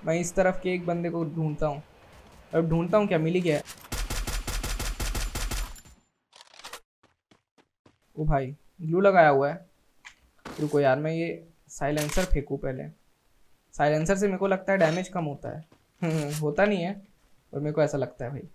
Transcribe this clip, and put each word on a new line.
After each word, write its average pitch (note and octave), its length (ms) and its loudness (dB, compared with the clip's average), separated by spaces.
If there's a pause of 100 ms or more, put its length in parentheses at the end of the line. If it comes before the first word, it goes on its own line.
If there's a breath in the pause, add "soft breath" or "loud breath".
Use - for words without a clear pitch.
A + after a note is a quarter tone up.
मैं D#3+ 100 0
इस E3+ 200 -2
तरफ F#3 280 2
के F#3 120 0
एक F3 120 -4
बंदे E3+ 240 -2
को E3 140 -2
ढूंढता D#3 420 -2
हूँ। D3 160 -4 (720)
अब E3 140 2
ढूंढता E3+ 300 2
हूँ, G#3 80 4
क्या F#3+ 120 2
मिल D#3+ 160 0
ही F3+ 60 2
गया। E3 200 0 (4000)
ओ D#3 80 -4
भाई, C#3+ 300 0 (260)
ग्लू E3+ 200 0
लगाया F#3 280 8
हुआ C#3 200 4
है, E3+ 180 -8 (960)
रुको D3 200 2
यार, C3+ 180 4
मैं D#3 140 -2
ये E3 360 -6 (200)
साइलेंसर D3+ 560 -2
फेंकूँ C#3 340 0
पहले। C3+ 260 -6 (880)
साइलेंसर D#3 420 2
से G3+ 100 0
मेरे F#3+ 120 0
को G3 80 0
लगता F#3+ 260 0
है F#3+ 60 2
डैमेज F3 300 2
कम E3+ 160 -6
होता C#3 320 -8
है। D#3+ 80 -14 (380)
<laughs> D#3 380 -2
होता D#3 240 2
नहीं G3+ 180 0
है, F3+ 100 -4 (600)
पर C#3 80 -4
मेरे D3+ 120 -2
को D#3 100 2
ऐसा C#3 160 0
लगता B2+ 260 -6
है A#2+ 60 -8
भाई। C#3+ 240 -12